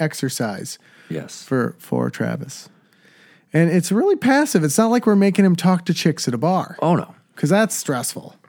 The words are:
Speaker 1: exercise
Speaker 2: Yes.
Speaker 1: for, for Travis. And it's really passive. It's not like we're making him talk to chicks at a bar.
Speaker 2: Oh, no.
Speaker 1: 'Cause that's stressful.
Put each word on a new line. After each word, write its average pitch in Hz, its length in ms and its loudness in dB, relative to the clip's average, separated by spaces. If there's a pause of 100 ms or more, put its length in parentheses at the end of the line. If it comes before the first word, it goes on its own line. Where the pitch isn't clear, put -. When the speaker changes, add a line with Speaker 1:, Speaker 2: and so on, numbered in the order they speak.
Speaker 1:
exercise 127 760 -6 (320)
Speaker 2:
Yes. - 360 -10
Speaker 1:
for, 123 340 -2
for 123 320 -4
Travis. 120 580 -8 (840)
And 165 180 4
it's 175 220 0
really 339 240 2
passive. 269 480 2
It's 147 120 0
not 226 140 4
like 233 160 0
we're 214 80 6
making 196 300 4
him 185 100 4
talk 175 300 2
to 170 100 -2
chicks - 320 -2
at 123 80 -2
a 120 40 -2
bar. 170 440 -2
Speaker 2:
Oh, 165 140 4
no. - 180 -4 (220)
Speaker 1:
'Cause 147 140 0
that's 208 260 2
stressful. - 580 -6 (140)